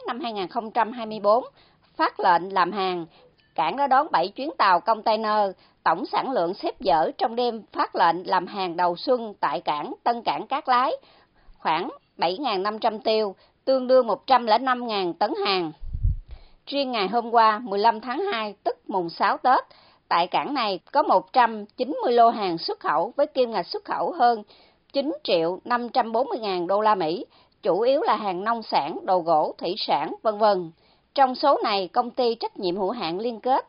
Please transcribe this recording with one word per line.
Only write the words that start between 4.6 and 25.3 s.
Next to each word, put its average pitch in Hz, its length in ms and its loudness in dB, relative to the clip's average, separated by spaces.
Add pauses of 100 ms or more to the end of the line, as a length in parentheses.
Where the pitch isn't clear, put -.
container. 214 680 0 (340)
Tổng 180 220 2
sản - 240 -2
lượng 185 240 0
xếp 392 260 -6
dỡ 175 380 2
trong 233 180 -2
đêm 233 260 -2 (100)
phát - 240 -4
lệnh 180 320 2
làm 185 180 0
hàng 185 300 -6
đầu 175 200 0
xuân 233 440 -2
tại 160 200 -2
cảng 160 340 -4 (100)
Tân 240 180 -2
Cảng 170 240 -4
Cát 277 220 -4
Lái 254 240 2 (680)
khoảng 175 300 -2 (280)
bảy 180 220 -2
ngàn 220 240 -2
năm 214 160 -4
trăm 220 220 -2
tiêu, 220 340 0 (300)
tương 262 220 2
đương 254 200 6
một 196 200 -4
trăm 240 200 4
lẻ 220 120 4
năm 247 280 -2
ngàn 190 280 -2
tấn 220 200 -2 (120)
hàng. 180 260 0 (920)
Riêng 269 260 -2
ngày 202 160 0
hôm 233 260 -2
qua, 220 240 6
mười 202 200 -4
lăm 220 220 2
tháng 254 200 -6 (120)
hai, 214 220 -4 (100)
tức - 140 -2 (100)
mùng 180 220 -2
sáu 220 260 0
Tết, 269 280 4 (440)
tại 175 180 2
cảng 160 280 -2
này 208 260 -2 (120)
có 294 100 4
một 220 300 2
trăm 226 340 2
chín 262 360 -6
mươi 262 100 2
lô 233 160 8
hàng 190 300 0
xuất - 220 -8
khẩu 170 360 -2
với 294 100 2
kim 254 240 0
ngạch 226 160 -4
xuất - 180 -10
khẩu 202 280 -4
hơn 240 300 2 (500)
chín 285 320 -2
triệu 175 400 0